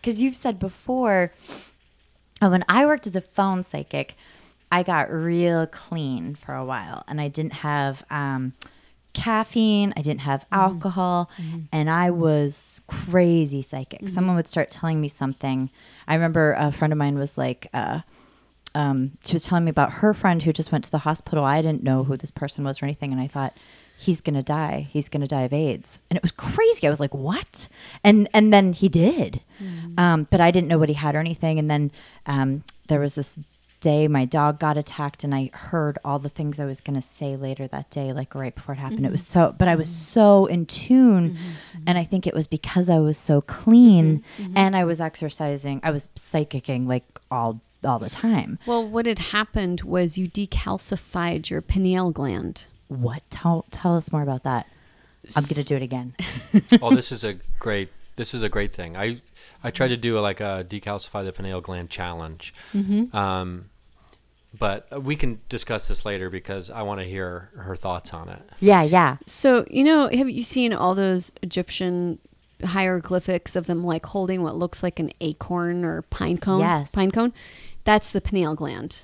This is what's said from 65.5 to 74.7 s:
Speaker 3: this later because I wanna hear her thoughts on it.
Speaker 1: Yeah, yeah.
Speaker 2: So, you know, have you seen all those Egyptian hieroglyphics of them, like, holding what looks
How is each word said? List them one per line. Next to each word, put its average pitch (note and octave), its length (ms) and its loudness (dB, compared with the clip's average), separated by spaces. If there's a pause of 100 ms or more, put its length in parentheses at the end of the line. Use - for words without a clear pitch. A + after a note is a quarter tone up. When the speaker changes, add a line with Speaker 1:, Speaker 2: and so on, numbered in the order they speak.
Speaker 3:
this G#2 180 0
later F#2+ 240 -4
because F#2+ 400 -10
I A2+ 120 -12
wanna G2+ 240 -6
hear F#2 500 -8
her F#2 200 -10
thoughts F2+ 380 -8
on E2 160 -14
it. F#2 120 -16 (180)
Speaker 1:
Yeah, F#3+ 240 8
yeah. D3+ 320 4 (100)
Speaker 2:
So, B3 460 2
you C4 120 2
know, D4+ 260 4
have C4 200 0
you A#3 140 -6
seen A#3+ 300 0
all F3+ 200 0
those F#3+ 380 0 (100)
Egyptian F3+ 800 -4 (440)
hieroglyphics F#3 920 -2
of F3 100 -2
them, F3 200 -2
like, E3 200 -4
holding F#3 380 -2
what D#3 140 -4
looks E3+ 260 -6